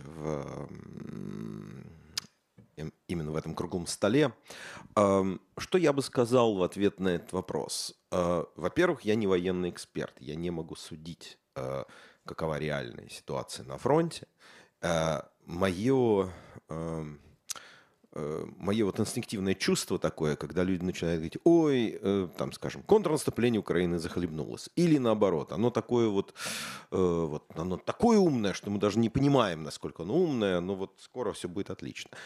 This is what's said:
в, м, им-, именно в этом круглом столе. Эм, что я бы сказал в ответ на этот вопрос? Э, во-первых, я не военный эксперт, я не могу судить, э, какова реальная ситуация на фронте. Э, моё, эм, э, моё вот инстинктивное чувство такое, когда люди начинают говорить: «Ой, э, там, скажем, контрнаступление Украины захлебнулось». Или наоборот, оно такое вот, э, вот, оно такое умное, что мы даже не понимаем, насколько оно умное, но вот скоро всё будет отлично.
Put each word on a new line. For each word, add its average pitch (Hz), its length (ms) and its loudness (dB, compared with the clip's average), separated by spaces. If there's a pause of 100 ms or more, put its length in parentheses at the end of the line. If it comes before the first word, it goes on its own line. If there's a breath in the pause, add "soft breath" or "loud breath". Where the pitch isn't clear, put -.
в, 76 640 -8
м, 52 1160 -12 (920)
им-, 78 160 -8 (140)
именно 80 240 -4
в 76 40 -4
этом 80 200 -6
круглом 87 320 -4
столе. 123 460 2 (640 loud breath)
Эм, 98 460 4 (160)
что - 200 0
я 156 160 6
бы 139 80 2
сказал 120 540 4
в 92 80 2
ответ 95 360 0
на 95 100 0
этот 85 240 -2
вопрос? - 640 -6 (160)
Э, 87 340 0 (100)
во-первых, 139 500 0
я 107 100 4
не 110 120 0
военный 90 420 2
эксперт, - 500 -10
я 69 160 -10
не 85 160 -4
могу 80 240 -8
судить, - 640 -16 (180)
э, 67 280 -6 (420 loud breath)
какова 80 340 -4
реальная 71 500 -6
ситуация - 560 -10
на 67 120 -10
фронте. 156 500 0 (540 loud breath)
Э, 80 400 0 (240)
моё, 98 840 2 (400 loud breath)
эм, 80 500 -6 (920 loud breath)
э, 80 320 -6 (120)
моё 104 280 2
вот 92 140 0
инстинктивное 98 560 -2
чувство - 440 0
такое, 76 360 0
когда 78 280 -2
люди 92 200 0
начинают 85 360 -2
говорить: 80 260 -8
«Ой, 151 560 4
э, 98 260 2 (100)
там, 67 160 -2
скажем, 69 300 -8
контрнаступление 131 760 2
Украины 87 400 2
захлебнулось». 80 760 -6
Или 160 240 6
наоборот, 104 540 4
оно 110 180 2
такое 117 380 2
вот, 98 240 0 (580 loud breath)
э, 92 60 -2
вот, 85 480 2 (100)
оно 87 220 -4
такое - 420 4
умное, 123 340 4
что - 180 -6
мы 101 80 -2
даже 104 200 4
не 113 100 4
понимаем, 123 540 4
насколько 76 400 -10
оно 101 120 -2
умное, 117 460 2
но 95 140 -2
вот 95 240 -10
скоро 98 340 -6
всё 101 160 -8
будет 92 220 -6
отлично. - 400 -12 (140 loud breath)